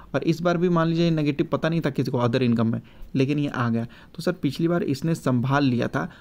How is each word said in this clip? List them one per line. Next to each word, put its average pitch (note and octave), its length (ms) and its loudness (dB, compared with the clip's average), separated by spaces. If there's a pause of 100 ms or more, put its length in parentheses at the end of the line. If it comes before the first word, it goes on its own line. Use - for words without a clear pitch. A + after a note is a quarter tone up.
(160)
और - 80 -2
इस E3 180 0
बार F3 160 2
भी F3+ 120 2
मान E3 180 2
लीजिए E3+ 240 2
नेगेटिव D3+ 360 0
पता D3 220 -2
नहीं E3 120 0
था D3 80 -2
किसी C3+ 220 -2
को C3 80 -2
other A#2+ 220 2
income A#2 300 2
में, A#2+ 100 -4 (340)
लेकिन C#3 240 2
ये C#3+ 100 0
आ A#2+ 200 -2
गया। A#2 160 -2 (300)
तो E3 60 -12
सर F3+ 120 0
पिछली D#3 340 -2
बार F3 180 0
इसने D#3+ 300 -2
संभाल C3+ 480 2
लिया B2 240 2
था, - 200 -4 (140)